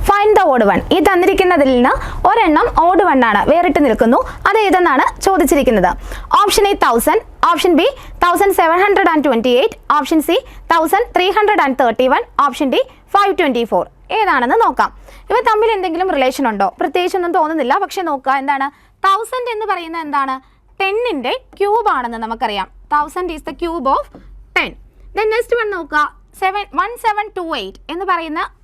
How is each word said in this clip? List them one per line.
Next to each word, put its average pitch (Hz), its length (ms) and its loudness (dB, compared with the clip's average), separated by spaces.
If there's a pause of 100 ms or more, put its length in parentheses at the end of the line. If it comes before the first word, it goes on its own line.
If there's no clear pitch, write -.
Find 415 300 2
the 381 140 4
odd 240 180 2
one. 175 120 4 (120)
ഈ 370 40 2 (100)
തന്നിരിക്കുന്നതിൽ 359 680 2
നിന്ന് 247 180 2 (360)
ഒരെണ്ണം 392 380 2 (180)
ഓഡ് 381 240 4
വൺ 277 200 4
ആണ്, 208 120 2 (100)
വേറിട്ട് 349 360 2
നിൽക്കുന്നു. 240 320 2 (300)
അത് 415 180 2
ഏതെന്നാണ് 349 380 2 (220)
ചോദിച്ചിരിക്കുന്നത്. 254 640 2 (500)
ഓപ്ഷൻ 415 300 2
എ - 20 0 (140)
തൗസൻഡ്, 285 360 2 (280)
ഓപ്ഷൻ 349 300 2
ബി 427 60 2 (380)
തൗസൻഡ് 381 360 2
സെവൻ 330 240 4
ഹൺഡ്രഡ് 392 280 2
ആൻഡ് 302 140 0
ട്വന്റി 247 340 0
എയ്റ്റ്, 440 160 -2 (220)
ഓപ്ഷൻ 302 300 0
സി 339 80 2 (360)
തൗസൻഡ് 339 440 0
ത്രീ 359 100 2 (100)
ഹൺഡ്രഡ് 415 280 2
ആൻഡ് 269 180 -2
തേർട്ടി 247 320 2
വൺ, 440 80 0 (240)
ഓപ്ഷൻ 277 280 -2
ഡി 453 60 2 (340)
ഫൈവ് 403 260 2
ട്വന്റി 240 320 0
ഫോർ. 185 120 0 (360)
ഏതാണെന്ന് 349 440 0
നോക്കാം. 254 260 0 (400)
ഇവ 415 80 2 (120)
തമ്മിൽ 440 260 2
എന്തെങ്കിലും 370 400 -4
റിലേഷൻ 262 360 0
ഉണ്ടോ? 196 160 -2 (120)
പ്രത്യേകിച്ചൊന്നും 349 580 -2
തോന്നുന്നില്ല. 302 360 -2 (100)
പക്ഷെ 381 240 -8
നോക്കുക, 269 240 -4 (100)
എന്താണ് 277 260 -4 (380)
തൗസൻഡ് 466 480 -2
എന്ന് 427 180 -6
പറയുന്ന 339 340 -8
എന്താണ്? 277 280 -4 (460)
ടെന്നിൻ്റെ 392 540 -2 (260)
ക്യൂബ് 415 360 0
ആണെന്ന് 233 280 -6
നമുക്കറിയാം. 220 440 -6 (260)
Thousand 311 420 -2
is 285 120 -14
the 294 120 -10
cube 330 260 -4 (100)
of 571 60 -4 (540)
ten. 285 160 -4 (440)
Then 427 180 -2
next 466 260 -4
one 427 160 -4
നോക്കുക, 302 240 -4 (400)
സെവൻ, 392 240 -4 (160)
വൺ 403 100 -4 (140)
സെവൻ 427 220 -2 (100)
ടു 359 80 -8 (140)
എയ്റ്റ് 190 220 -12 (120)
എന്ന് 370 180 -8
പറയുന്ന 330 300 -4 (240)